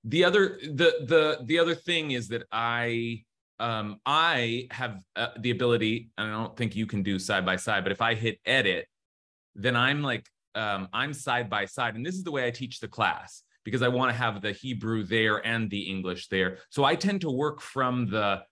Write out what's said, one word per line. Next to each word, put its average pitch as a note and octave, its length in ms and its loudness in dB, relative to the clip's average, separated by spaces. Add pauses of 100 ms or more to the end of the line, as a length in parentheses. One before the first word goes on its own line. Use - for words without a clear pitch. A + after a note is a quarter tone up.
The D3+ 180 4
other, F#3 400 4
the, D#3 300 4 (120)
the, D#3 400 4
the D#3 140 2
other E3+ 160 4
thing D#3+ 360 -2
is A#2+ 180 -4
that A#2 140 -4 (100)
I, A#2 720 -2 (360)
um, A2 460 -4
I C3 680 2
have, G#2+ 300 -6 (160)
uh, - 120 -2 (100)
the A#2+ 120 0
ability, A2+ 680 2
and G#2+ 100 -4
I G#2+ 40 -4
don't A2 260 -6
think A#2 180 -2
you A2 100 0
can G2+ 180 -2
do F#2+ 160 0
side F#2+ 260 0
by F#2 120 2
side, G2 260 -2
but G2 100 0
if - 80 -2
I A#2 120 2
hit A2 320 -2
edit, G2+ 420 2 (680)
then A#2+ 220 0
I'm C3+ 240 2
like, B2+ 260 -2 (280)
um, G2+ 360 -2
I'm C3+ 220 -4
side B2 360 -2
by G#2 160 -2
side. A2+ 300 -4
And A#2+ 100 -8
this F#3 100 -6
is F#3 80 -8
the F3 80 -6
way C3+ 140 -2
I A#2+ 60 0
teach A#2+ 300 -10
the A2 80 -10
class - 540 -2 (200)
because G#2+ 180 -2
I B2+ 60 4
wanna B2 240 2
have A2+ 300 -2
the G#2 100 -2
Hebrew A2 520 -4
there G#2+ 440 2
and A#2 220 0
the G2+ 140 -4
English F#2 440 -6
there. F#2 300 0 (120)
So C#3+ 140 0
I C3+ 120 4
tend G3 260 0
to E3+ 100 -4
work C#3+ 300 -2
from B2+ 480 -2
the G2+ 320 0 (100)